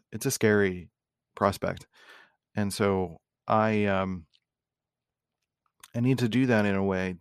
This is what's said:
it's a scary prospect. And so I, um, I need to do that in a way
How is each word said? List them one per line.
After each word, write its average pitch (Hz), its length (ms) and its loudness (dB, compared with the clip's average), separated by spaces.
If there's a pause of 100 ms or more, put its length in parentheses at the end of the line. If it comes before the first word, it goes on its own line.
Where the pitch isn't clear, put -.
(120)
it's 110 140 -8
a 135 60 0
scary 101 580 2 (460)
prospect. 95 520 -2 (680)
And 101 180 -4
so 95 440 0 (300)
I, 110 380 2
um, 95 400 -2 (1700)
I 120 60 -4
need 127 180 2
to 123 100 0
do 123 180 0
that 110 180 2
in 101 100 0
a 98 80 0
way 92 380 -2